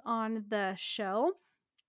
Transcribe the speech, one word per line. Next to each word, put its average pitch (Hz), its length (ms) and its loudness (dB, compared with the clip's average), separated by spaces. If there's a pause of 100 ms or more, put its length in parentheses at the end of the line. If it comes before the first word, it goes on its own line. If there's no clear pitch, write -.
on 226 440 0
the 202 260 2
show. 220 640 0 (500)